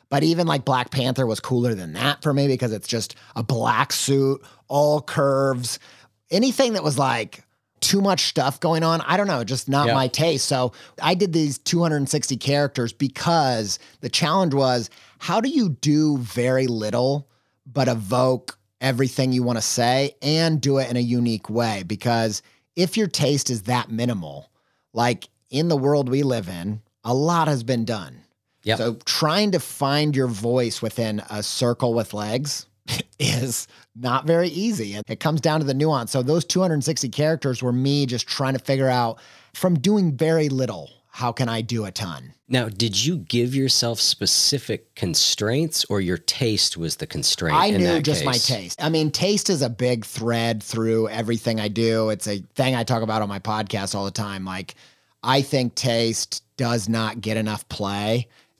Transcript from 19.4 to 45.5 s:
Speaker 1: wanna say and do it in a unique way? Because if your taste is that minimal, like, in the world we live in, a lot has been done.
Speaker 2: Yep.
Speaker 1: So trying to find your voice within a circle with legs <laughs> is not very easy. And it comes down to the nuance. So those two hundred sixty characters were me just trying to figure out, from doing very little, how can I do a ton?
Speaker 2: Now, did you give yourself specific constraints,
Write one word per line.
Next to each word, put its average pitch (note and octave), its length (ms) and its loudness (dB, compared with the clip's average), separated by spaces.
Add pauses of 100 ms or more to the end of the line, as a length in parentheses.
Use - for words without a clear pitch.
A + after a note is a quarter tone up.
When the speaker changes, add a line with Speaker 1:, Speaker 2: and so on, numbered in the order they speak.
Speaker 1:
wanna A#2+ 180 0
say B2+ 600 2
and D#3 380 2
do C3+ 180 2
it C3 120 0
in B2 60 0
a B2 40 2
unique A#2+ 480 0
way? G#2+ 380 -2
Because A2+ 560 0 (320)
if F3 220 0
your A3 100 2
taste C#3+ 420 0
is A2+ 140 -2
that A#2 300 0
minimal, G2 580 -4 (420)
like, A#2 360 0 (220)
in D3+ 180 0
the D#3+ 80 2
world C#3 320 2
we C3+ 160 2
live A2+ 240 -2
in, F#2 320 -6 (240)
a B2 100 0
lot D#3+ 320 2
has C#3 160 0
been A#2 220 0
done. F2 380 -6 (420)
Speaker 2:
Yep. G#2 140 2
Speaker 1:
So A2+ 160 0 (100)
trying F#3 480 2
to E3 80 2
find C#3+ 560 0
your C3+ 100 2
voice A#2 560 0
within A2 480 -2
a G#2+ 140 -6
circle A#2+ 500 0
with A2+ 180 -2
legs A2 540 -4 (200)
<laughs> - 320 -8
is C3 480 -2 (300)
not B2+ 300 -2
very E3+ 220 4
easy. E3 460 -4
And G#2+ 140 -8
it - 120 -8
comes D#3 200 0
down D#3+ 200 2
to C#3+ 60 -2
the C3+ 80 0
nuance. C#3 380 0
So C3 100 0
those D3 220 0
two - 160 0
hundred D#3+ 240 2
sixty C#3 240 -2
characters C#3+ 540 0
were B2 100 0
me C#3 340 2
just A#2+ 220 -4
trying C3+ 260 -2
to C3 40 -2
figure C3+ 300 0
out, A#2+ 300 0 (360)
from F3+ 240 2
doing F3+ 380 2
very D#3+ 320 2
little, G#2 420 -4 (180)
how A#2+ 240 -4
can B2 160 -2
I A2+ 140 -2
do A2+ 220 -4
a F#2+ 60 -8
ton? D2+ 420 -8 (160)
Speaker 2:
Now, B2 200 0
did G2+ 360 -2
you E3+ 140 0
give A#2+ 360 0
yourself B2 460 0
specific - 920 0
constraints, A2 920 0